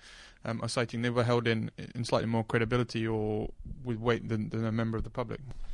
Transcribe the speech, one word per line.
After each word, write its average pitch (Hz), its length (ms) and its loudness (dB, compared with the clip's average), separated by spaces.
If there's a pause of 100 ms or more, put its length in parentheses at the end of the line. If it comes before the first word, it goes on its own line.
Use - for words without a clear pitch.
(460)
um, 113 160 -4
a 117 80 -2
sighting, 117 320 0
they 123 80 4
were 120 140 4
held 120 240 4
in, 113 240 2 (240)
in 120 100 -2
slightly 113 220 2
more 113 160 2
credibility 117 640 2
or 107 420 0 (340)
with 120 140 -2
weight 117 320 2
than, 107 200 0
than 113 140 -2
a 110 80 0
member 113 240 0
of 107 80 0
the 110 60 -6
public? 113 300 -4 (340)